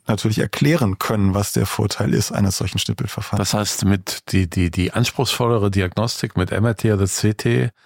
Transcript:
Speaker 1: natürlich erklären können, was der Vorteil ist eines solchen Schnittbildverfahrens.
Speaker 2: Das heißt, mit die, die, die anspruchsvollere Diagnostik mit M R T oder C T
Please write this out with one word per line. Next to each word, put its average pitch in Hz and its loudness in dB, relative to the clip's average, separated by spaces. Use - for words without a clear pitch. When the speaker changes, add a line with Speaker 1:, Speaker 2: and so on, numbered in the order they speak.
Speaker 1:
natürlich 110 0
erklären 127 0
können, 101 0
was 101 0
der 117 0
Vorteil - -2
ist - 0
eines 98 0
solchen - -2
Schnittbildverfahrens. - -4
Speaker 2:
Das 107 0
heißt, - -2
mit - -2
die, 92 2
die, 90 0
die 90 -2
anspruchsvollere 117 0
Diagnostik 101 -2
mit 92 0
M 98 2
R 117 2
T 110 2
oder 98 2
C 107 0
T 123 0